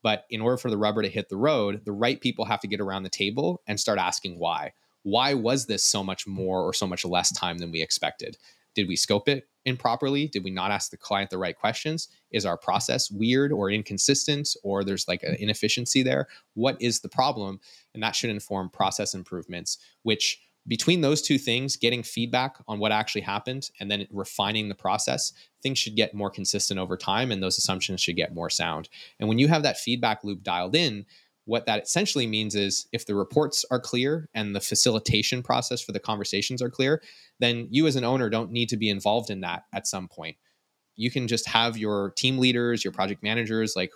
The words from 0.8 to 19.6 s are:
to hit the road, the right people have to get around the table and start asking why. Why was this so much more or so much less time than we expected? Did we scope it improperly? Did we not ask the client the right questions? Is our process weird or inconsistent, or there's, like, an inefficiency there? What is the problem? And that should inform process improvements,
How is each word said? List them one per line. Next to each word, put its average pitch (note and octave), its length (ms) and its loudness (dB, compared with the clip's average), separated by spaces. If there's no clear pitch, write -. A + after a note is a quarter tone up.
to G2+ 60 0
hit G2 220 -4
the F#2+ 80 -6
road, G#2 480 0
the G#2+ 60 -6
right A#2 280 0
people A#2 260 -2
have G#2 160 0
to G#2 60 -8
get G2+ 140 -4
around G2 220 -4
the F#2 60 -8
table C3+ 580 -2
and G#2 120 -4
start G2+ 200 2
asking F2+ 380 -2
why. E2 360 -4
Why B2 300 2
was B2 320 0
this G#2 180 -2
so G2+ 200 2
much F#2+ 240 -4
more F#2 340 0
or F2+ 120 0
so G2 140 0
much F2+ 180 -4
less F2 260 2
time F2 280 -4
than E2+ 120 -6
we D#2+ 100 -2
expected? - 560 -4
Did G2+ 120 2
we F2+ 80 -2
scope G#2 340 2
it C3+ 180 0
improperly? C3+ 640 0
Did G2+ 160 -4
we F#2+ 80 -6
not F#2 200 -2
ask G2+ 200 -2
the - 60 -16
client G2 320 -2
the F#2 80 -6
right F2+ 200 -4
questions? D#3 520 -2
Is G#2 140 -2
our E2+ 120 0
process - 540 0
weird B2 400 2
or G2+ 180 0
inconsistent, C#3 920 0
or G2 200 0
there's, F#2+ 240 -2
like, F2+ 160 -2
an E2 120 0
inefficiency A2 680 0
there? C3 240 2
What B2 260 0
is A#2 180 0
the G2+ 100 -10
problem? G#2+ 500 0
And A2 80 -8
that A2 140 0
should A#2 140 0
inform G2 400 -4
process G2 440 0
improvements, F2 640 -8